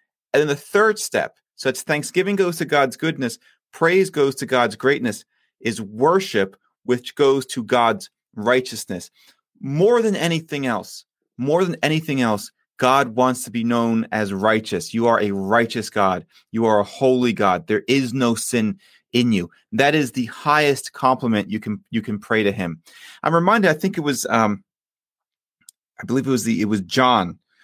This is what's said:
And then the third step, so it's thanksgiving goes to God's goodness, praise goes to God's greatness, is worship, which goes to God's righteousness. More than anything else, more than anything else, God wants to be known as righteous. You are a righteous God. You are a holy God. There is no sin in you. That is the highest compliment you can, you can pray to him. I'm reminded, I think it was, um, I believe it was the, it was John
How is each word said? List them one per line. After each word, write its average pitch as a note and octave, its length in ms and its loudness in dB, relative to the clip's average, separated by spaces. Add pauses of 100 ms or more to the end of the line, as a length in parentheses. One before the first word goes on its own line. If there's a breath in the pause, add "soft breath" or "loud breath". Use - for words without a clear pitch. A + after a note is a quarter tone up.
(340)
And C#3 80 4
then D3+ 60 0
the D3 80 -2
third G#3+ 440 0
step, - 380 -4 (180)
so - 120 -4
it's B2+ 140 -2
thanksgiving F3+ 540 -2
goes F3+ 220 0
to E3 80 -4
God's C#3 300 0
goodness, D3 440 -4 (320 soft breath)
praise F3+ 400 2
goes C#3 240 0
to C3+ 100 -8
God's A#2+ 300 0
greatness, B2 500 -2 (340)
is A2 220 -6
worship, A2 720 0 (280)
which B2 320 -4
goes C#3 320 2
to A#2+ 160 -8
God's A2+ 480 0 (240)
righteousness. A#2 720 -4 (500 soft breath)
More F#3+ 420 2
than G#3+ 140 0
anything D#3+ 520 -4
else, - 380 -6 (320)
more D3+ 280 0
than E3+ 160 -4
anything D#3 400 0
else, A2 300 0 (260)
God C3 320 2
wants B2 340 0
to A2 80 -14
be A2+ 120 -4
known A#2 480 0
as G#2 220 -2
righteous. G#2+ 580 0
You A#2 140 0
are A2+ 160 4
a G#2 80 0
righteous G#2 600 -2
God. F#2+ 340 0 (240 soft breath)
You A2+ 160 -2
are G#2+ 140 4
a G2+ 40 2
holy B2+ 480 0
God. F#2 360 0
There G#2+ 200 0
is C3 240 0
no A#2+ 220 0
sin A2 460 -2 (340 soft breath)
in A#2+ 200 2
you. F2 180 -2 (200 soft breath)
That C#3 220 2
is D3 200 0
the B2 120 -4
highest D3 640 0
compliment A#2+ 600 0
you G#2+ 80 -4
can, G#2 320 -8
you A2+ 100 -2
can G#2 160 -6
pray A2 240 -2
to G2+ 100 2
him. F2 300 -6 (400 loud breath)
I'm D#3+ 140 0
reminded, F#3+ 340 4
I D#3 60 2
think F#3+ 240 -4
it - 20 -2
was, C#3+ 240 -2
um, A2 380 0 (1400)
I - 40 -16
believe A#2 200 -2
it C3+ 60 0
was A2+ 140 0
the, A2+ 140 0
it G#2+ 60 0
was G#2 160 0
John G#2 560 2 (260 loud breath)